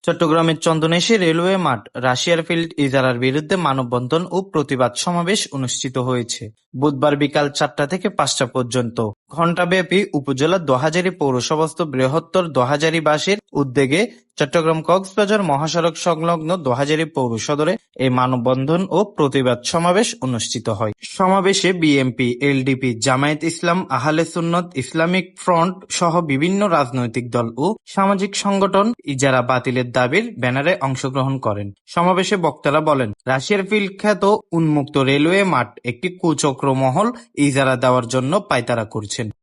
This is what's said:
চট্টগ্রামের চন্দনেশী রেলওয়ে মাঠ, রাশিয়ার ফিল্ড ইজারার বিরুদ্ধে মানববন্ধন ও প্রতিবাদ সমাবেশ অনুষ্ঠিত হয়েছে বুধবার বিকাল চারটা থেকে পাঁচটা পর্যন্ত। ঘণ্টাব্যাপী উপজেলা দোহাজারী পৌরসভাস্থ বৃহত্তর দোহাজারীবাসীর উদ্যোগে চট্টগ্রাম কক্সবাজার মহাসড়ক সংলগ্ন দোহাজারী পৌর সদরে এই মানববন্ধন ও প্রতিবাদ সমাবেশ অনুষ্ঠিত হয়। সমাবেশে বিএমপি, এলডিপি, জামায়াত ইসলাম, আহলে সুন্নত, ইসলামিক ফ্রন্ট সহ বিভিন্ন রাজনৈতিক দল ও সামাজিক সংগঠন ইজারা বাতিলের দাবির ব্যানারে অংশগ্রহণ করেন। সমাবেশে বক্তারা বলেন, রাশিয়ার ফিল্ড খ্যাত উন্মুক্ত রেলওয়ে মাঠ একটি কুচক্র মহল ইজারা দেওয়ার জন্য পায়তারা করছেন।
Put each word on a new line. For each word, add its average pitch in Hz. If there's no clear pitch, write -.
চট্টগ্রামের 165
চন্দনেশী 165
রেলওয়ে 175
মাঠ, 139
রাশিয়ার 127
ফিল্ড 165
ইজারার 131
বিরুদ্ধে 147
মানববন্ধন 131
ও 180
প্রতিবাদ 135
সমাবেশ 175
অনুষ্ঠিত 131
হয়েছে 123
বুধবার 143
বিকাল 147
চারটা 147
থেকে 190
পাঁচটা 135
পর্যন্ত। 120
ঘণ্টাব্যাপী 175
উপজেলা 143
দোহাজারী 156
পৌরসভাস্থ 151
বৃহত্তর 151
দোহাজারীবাসীর 151
উদ্যোগে 139
চট্টগ্রাম 160
কক্সবাজার 196
মহাসড়ক 160
সংলগ্ন 165
দোহাজারী 143
পৌর 127
সদরে 147
এই 131
মানববন্ধন 131
ও 160
প্রতিবাদ 131
সমাবেশ 180
অনুষ্ঠিত 120
হয়। 107
সমাবেশে 190
বিএমপি, 135
এলডিপি, 131
জামায়াত 139
ইসলাম, 170
আহলে 151
সুন্নত, 170
ইসলামিক 170
ফ্রন্ট 175
সহ 170
বিভিন্ন 175
রাজনৈতিক 127
দল 120
ও 143
সামাজিক 196
সংগঠন 196
ইজারা 135
বাতিলের 123
দাবির 131
ব্যানারে 131
অংশগ্রহণ 135
করেন। 104
সমাবেশে 180
বক্তারা 156
বলেন, 139
রাশিয়ার 196
ফিল্ড 202
খ্যাত 208
উন্মুক্ত 151
রেলওয়ে 147
মাঠ 135
একটি 123
কুচক্র 143
মহল 135
ইজারা 135
দেওয়ার 127
জন্য 131
পায়তারা 120
করছেন। 107